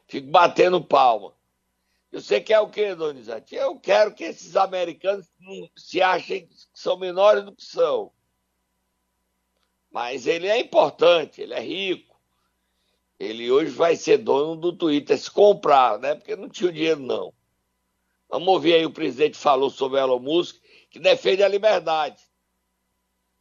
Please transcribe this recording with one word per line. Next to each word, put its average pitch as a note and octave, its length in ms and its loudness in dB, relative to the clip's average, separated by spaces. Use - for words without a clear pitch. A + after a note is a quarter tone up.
ficam C3+ 240 -10
batendo F3 500 2
palma. B2 500 0
Você - 300 -4
quer G#3+ 180 2
o G#3+ 100 2
quê, G3 280 -4
Donizete? B2 580 -10
Eu C#4 240 -6
quero G#3 340 2
que - 120 -14
esses F3+ 320 -8
americanos F#3 800 -2
não F#3 380 -18
se - 260 -4
achem F#3 440 -2
que - 80 -20
são F#3 240 -4
menores G3 460 2
do G3 100 -20
que - 100 -20
são. D3 460 -2
Mas A#2+ 360 -8
ele E3+ 200 -2
é G#3+ 120 0
importante, E3+ 840 0
ele G#2 140 -12
é C3+ 60 -8
rico. F3+ 600 -8
Ele A#2 320 -8
hoje D3 200 2
vai D#3+ 260 0
ser D3 220 2
dono C3+ 360 -2
do E3 180 -6
Twitter, D3 460 -2
se - 120 -14
comprar, D3 680 4
né? C#3 160 -4
Porque - 220 -12
não G3+ 120 -14
tinha F#3 200 -4
o F3 40 -8
dinheiro, D#3 280 -2
não. A2 320 -6
Vamos E3 200 -6
ouvir E3+ 260 2
aí E3 100 4
o D3+ 60 -6
presidente D3 480 -4
falou C3+ 320 2
sobre C3+ 280 -4
Elon C3 200 0
Musk, D3+ 380 -4
que - 80 -20
defende F#3 440 2
a G3+ 60 4
liberdade. E3 720 -2